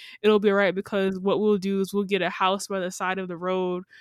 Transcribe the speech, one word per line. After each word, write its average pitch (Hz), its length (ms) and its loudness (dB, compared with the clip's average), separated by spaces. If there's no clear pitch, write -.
it'll 214 200 6
be 208 80 4
all 196 80 2
right, 190 180 2
because 190 440 -2
what 185 200 0
we'll 208 180 4
do 196 240 -2
is 196 120 -4
we'll 202 100 0
get 190 180 0
a 170 80 0
house 190 380 0
by 196 140 -4
the 180 100 -4
side 185 280 -4
of 185 100 -6
the 175 80 -8
road 180 480 -2